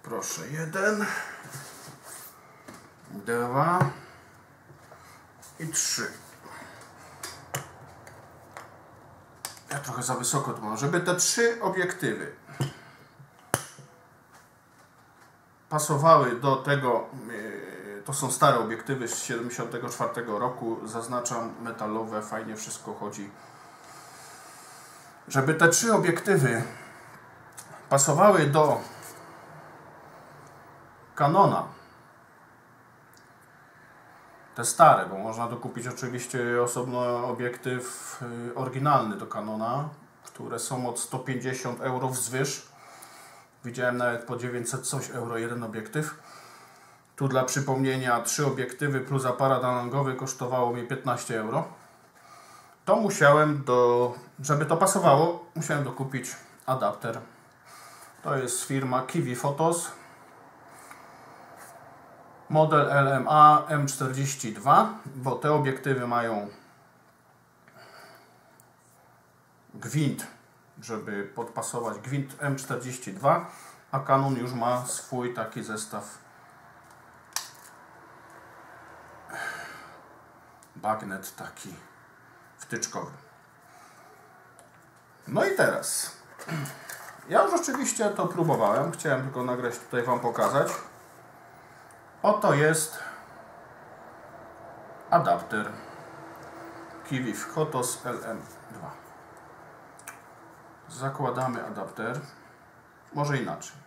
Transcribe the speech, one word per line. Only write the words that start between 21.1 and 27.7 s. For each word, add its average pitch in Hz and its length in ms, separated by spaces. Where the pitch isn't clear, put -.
metalowe, 110 600
fajnie 110 340
wszystko - 380
chodzi. 101 380
Żeby 135 260
te 160 160
trzy 226 240
obiektywy 160 680